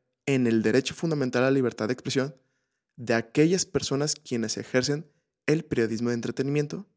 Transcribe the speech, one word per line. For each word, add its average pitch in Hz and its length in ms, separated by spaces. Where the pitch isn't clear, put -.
en 131 200
el 113 160
derecho 110 320
fundamental 135 480
a 131 40
la 135 60
libertad 120 360
de 127 60
expresión 139 420
de 120 180
aquellas 156 520
personas 143 480
quienes 113 420
ejercen 131 540
el 156 180
periodismo 117 460
de 120 40
entretenimiento 143 720